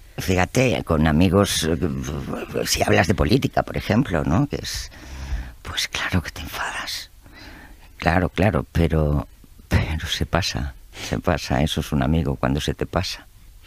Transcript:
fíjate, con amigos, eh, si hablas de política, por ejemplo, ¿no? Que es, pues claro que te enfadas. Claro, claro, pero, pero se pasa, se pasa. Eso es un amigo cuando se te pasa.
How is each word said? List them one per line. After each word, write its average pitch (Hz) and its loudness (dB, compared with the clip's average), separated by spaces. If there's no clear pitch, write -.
fíjate, 92 2
con 80 4
amigos, 90 4
eh, 82 2
si - 0
hablas 104 4
de 90 2
política, 78 2
por - -8
ejemplo, 95 0
¿no? 87 2
Que - -6
es, - -8
pues - -6
claro - -2
que - -10
te - -12
enfadas. - -8
Claro, 85 2
claro, 82 2
pero, 78 2
pero - 0
se - -4
pasa, 71 -2
se - -2
pasa. 71 0
Eso 78 0
es - -6
un 69 2
amigo 69 2
cuando 69 0
se 73 -2
te - -4
pasa. - -4